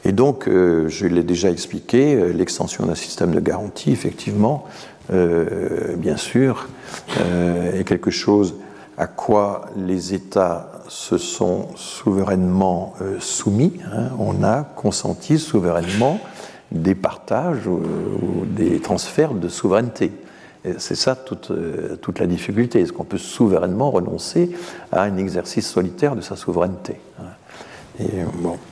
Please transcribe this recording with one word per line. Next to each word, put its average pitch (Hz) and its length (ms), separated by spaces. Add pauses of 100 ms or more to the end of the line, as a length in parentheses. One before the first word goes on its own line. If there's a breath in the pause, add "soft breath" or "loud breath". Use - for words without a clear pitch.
Et 92 60
donc, 127 360
euh, 85 400
je 90 200
l'ai 87 160
déjà 87 260
expliqué, 127 640
euh, 90 180
l'extension 90 540
d'un 85 100
système - 360
de 87 80
garantie, 92 520
effectivement, 113 720 (460 loud breath)
euh, 85 880
bien - 180
sûr, - 520 (520 loud breath)
euh, 87 600
est 95 40
quelque 92 280
chose 101 420 (460 loud breath)
à - 80
quoi 101 580 (120)
les 92 360
États 90 600 (160)
se - 280
sont - 580
souverainement, 95 1300
euh, 95 180
soumis, 120 540 (200)
hein. 117 160 (100)
On 98 240
a 127 200
consenti - 760
souverainement 101 840 (520 loud breath)
des 87 240
partages 120 720
ou, 87 140
ou - 640
des - 340
transferts 147 540
de 87 140
souveraineté. 104 640 (540 loud breath)
Et 90 140
c'est - 160
ça 131 200
toute, - 360
euh, 82 460
toute - 220
la 95 80
difficulté. 104 540
Est-ce 113 100
qu'on - 120
peut 98 140
souverainement 101 760
renoncer 92 600 (400 loud breath)
à 92 120
un 101 140
exercice 92 500
solitaire 131 480
de 98 60
sa - 140
souveraineté, 87 600 (240)
hein ? - 40 (760 loud breath)
Et, 92 240 (120)
bon. 85 220 (140)